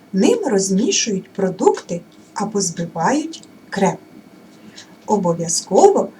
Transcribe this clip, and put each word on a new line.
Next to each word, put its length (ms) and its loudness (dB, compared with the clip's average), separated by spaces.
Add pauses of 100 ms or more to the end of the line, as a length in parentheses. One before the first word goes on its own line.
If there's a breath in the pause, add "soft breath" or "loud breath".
(140 loud breath)
Ним 320 4
розмішують 840 0
продукти 720 0 (320)
або 280 -4
збивають 840 -4 (260)
крем. 280 0 (1080 loud breath)
Обов'язково 1040 2 (100)